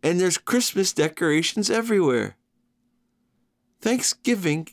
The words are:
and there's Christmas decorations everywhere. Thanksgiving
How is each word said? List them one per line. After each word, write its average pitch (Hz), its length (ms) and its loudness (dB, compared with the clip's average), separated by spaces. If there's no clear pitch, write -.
and 175 160 2
there's 180 180 0
Christmas - 560 0
decorations 160 800 0
everywhere. 175 640 0
Thanksgiving 202 920 0